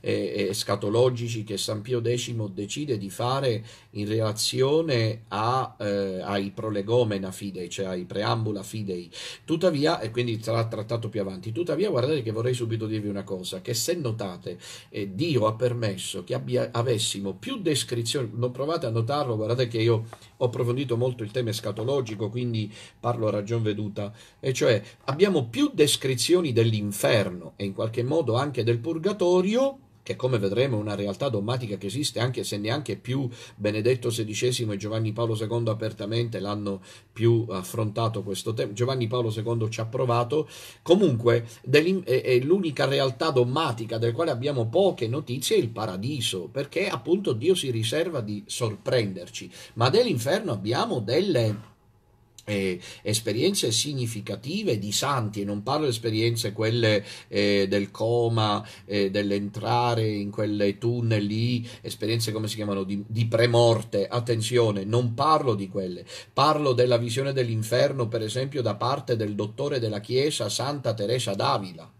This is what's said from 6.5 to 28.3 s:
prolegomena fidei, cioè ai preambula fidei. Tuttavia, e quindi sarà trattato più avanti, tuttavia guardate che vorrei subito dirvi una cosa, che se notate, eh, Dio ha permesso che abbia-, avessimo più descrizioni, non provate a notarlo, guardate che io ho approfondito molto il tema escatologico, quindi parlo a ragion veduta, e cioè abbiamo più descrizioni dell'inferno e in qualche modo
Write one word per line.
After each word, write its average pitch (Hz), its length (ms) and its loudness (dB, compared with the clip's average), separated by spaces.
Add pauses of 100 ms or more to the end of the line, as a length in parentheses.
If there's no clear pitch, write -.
prolegomena 104 800 0
fidei, 92 400 -8
cioè 95 160 -4
ai 92 180 -4
preambula 107 600 -2
fidei. 92 440 -6 (360)
Tuttavia, 160 560 2
e 113 100 -6
quindi 117 320 -2
sarà 113 240 0
trattato 113 420 -4
più 104 120 -4
avanti, 95 320 -6
tuttavia 165 360 0
guardate 143 340 2
che 110 100 -2
vorrei 117 220 0
subito 110 320 -2
dirvi 107 200 -2
una 98 160 -4
cosa, 92 380 -6
che 123 120 -6
se 160 220 0
notate, 104 640 -6 (300)
eh, 98 260 -6
Dio 123 320 2
ha 110 80 2
permesso 113 680 -2
che 123 100 -4
abbia-, 123 380 0
avessimo 107 640 0
più 254 260 -8
descrizioni, 127 720 0
non 123 160 -2
provate 143 360 -2
a 113 40 -2
notarlo, 120 460 0
guardate 117 320 0
che 113 100 -2
io 113 260 4 (320)
ho - 80 -2
approfondito 123 520 0
molto 123 260 0
il 104 80 -8
tema 120 200 -2
escatologico, 110 800 -2
quindi 113 440 -2 (260)
parlo 117 300 0
a - 20 2
ragion 104 320 -2
veduta, 104 500 -2 (280)
e 135 120 -2
cioè 127 300 4 (220)
abbiamo 156 420 2
più 285 300 2
descrizioni 147 800 4
dell'inferno 104 1000 2
e 101 100 -4
in 98 80 -6
qualche 113 280 -2
modo 131 320 2